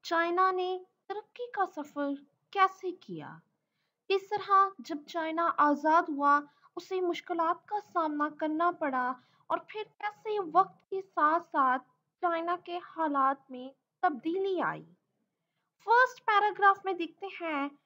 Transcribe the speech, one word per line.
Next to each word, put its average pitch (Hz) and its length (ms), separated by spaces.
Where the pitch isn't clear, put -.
चाइना 349 460
ने 370 360
तरक्की 427 460
का 392 100
सफर 285 600
कैसे 381 400
किया? 160 480
किस 381 220
तरह 392 500
जब 294 240
चाइना 320 400
आजाद 311 680
हुआ, 285 380
उसे 370 240
मुश्किलात 339 680
का 415 100
सामना 302 500
करना 311 420
पड़ा 262 500
और - 200
फिर 427 140
कैसे 415 540
वक्त 370 520
के 392 100
साथ-साथ 302 800
चाइना 339 340
के 349 220
हालात 285 720
में 254 240
तब्दीली 359 580
आई। 160 220
फर्स्ट 508 400
पैराग्राफ 403 680
में 381 100
देखते 339 300
हैं 294 600